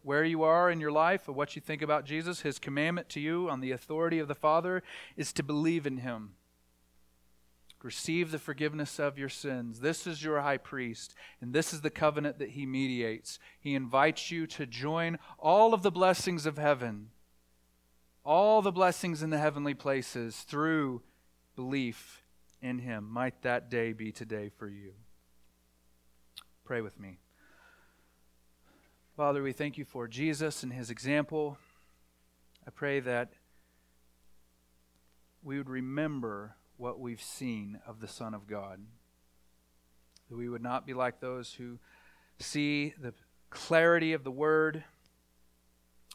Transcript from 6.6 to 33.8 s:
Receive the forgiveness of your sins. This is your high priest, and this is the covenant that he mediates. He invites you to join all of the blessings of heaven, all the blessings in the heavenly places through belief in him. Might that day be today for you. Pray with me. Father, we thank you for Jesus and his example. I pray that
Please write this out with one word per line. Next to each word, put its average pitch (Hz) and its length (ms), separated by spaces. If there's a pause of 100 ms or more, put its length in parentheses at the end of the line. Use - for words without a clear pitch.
Receive 160 460
the 156 100
forgiveness 151 600
of 143 180
your 139 120
sins. 120 500
This 156 260
is 156 180
your 151 180
high 143 160
priest, 123 580 (240)
and 123 140
this 156 200
is 151 80
the 147 80
covenant 147 500
that 135 120
he 139 140
mediates. 127 760 (200)
He 143 140
invites 135 580
you 165 160
to 156 200
join 156 500 (220)
all 214 340
of 208 80
the 196 100
blessings 180 540
of 151 120
heaven, 123 520 (1120)
all 202 400
the 196 80
blessings 175 500
in 160 80
the 156 100
heavenly 143 360
places 127 680
through 147 640 (520)
belief 127 680 (360)
in 123 200
him. 113 320
Might 123 320
that 123 260
day 117 240
be 110 180
today 107 380
for 104 180
you. 101 260 (1700)
Pray 120 180
with 104 180
me. 95 200 (2000)
Father, 143 240
we 135 120
thank 147 240
you 143 80
for 120 220
Jesus 147 540
and 131 100
his 120 200
example. 147 640 (1080)
I - 40
pray 139 320
that 123 320 (2000)